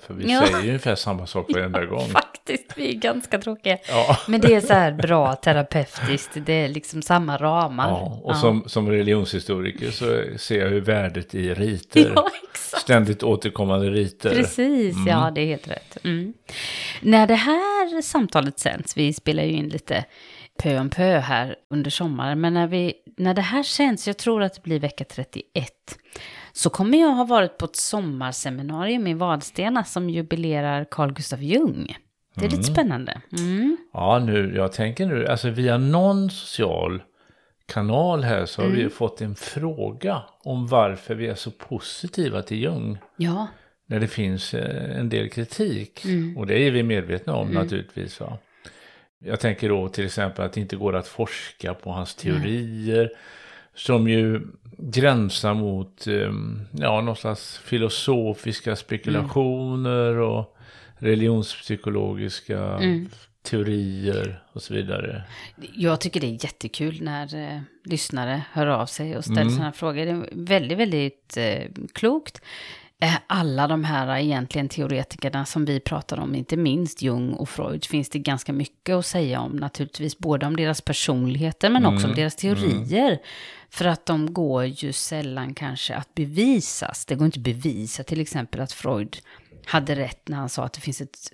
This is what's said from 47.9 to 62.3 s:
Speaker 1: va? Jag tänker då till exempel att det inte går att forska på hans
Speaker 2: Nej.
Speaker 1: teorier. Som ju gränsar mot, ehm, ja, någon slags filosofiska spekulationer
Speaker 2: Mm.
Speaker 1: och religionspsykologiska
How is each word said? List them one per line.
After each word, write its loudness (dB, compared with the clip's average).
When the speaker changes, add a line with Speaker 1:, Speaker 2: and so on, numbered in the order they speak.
Speaker 1:
va? -8
Jag -4
tänker 0
då 2
till -4
exempel -4
att -4
det -4
inte -6
går 0
att -4
forska -8
på -10
hans -8
Speaker 2:
Nej. 0
Speaker 1:
teorier. 0
Som 2
ju 2
gränsar 2
mot, -2
ehm, -2
ja, 2
någon -2
slags -8
filosofiska 0
spekulationer 0
Speaker 2:
Mm. 0
Speaker 1:
och -4
religionspsykologiska -4